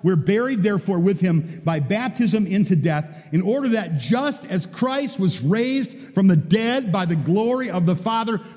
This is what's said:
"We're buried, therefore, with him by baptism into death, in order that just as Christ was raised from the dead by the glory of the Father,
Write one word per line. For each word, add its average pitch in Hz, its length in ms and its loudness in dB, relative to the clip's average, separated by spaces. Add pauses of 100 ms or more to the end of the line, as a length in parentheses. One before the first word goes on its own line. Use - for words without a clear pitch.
"We're 185 100 4
buried, 208 480 2
therefore, 196 380 0
with 190 200 2
him 170 440 0
by 165 160 0
baptism 214 640 0
into 190 300 2
death, 151 560 -2
in 170 100 2
order 262 280 0
that 175 280 -2
just 233 460 -2
as 180 220 -4
Christ 262 520 -4
was 190 240 0
raised 240 520 0 (200)
from 190 140 6
the 180 80 8
dead 220 560 0
by 185 140 0
the 170 100 -2
glory 214 540 0
of 175 160 0
the 180 100 2
Father, 226 440 -2 (160)